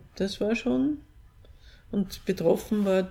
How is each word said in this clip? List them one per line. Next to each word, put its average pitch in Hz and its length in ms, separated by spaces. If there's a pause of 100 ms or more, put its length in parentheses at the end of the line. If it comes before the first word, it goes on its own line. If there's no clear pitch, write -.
(160)
das 196 240
war 208 160
schon, 262 440 (920)
und 190 340
betroffen 190 600
war, 190 260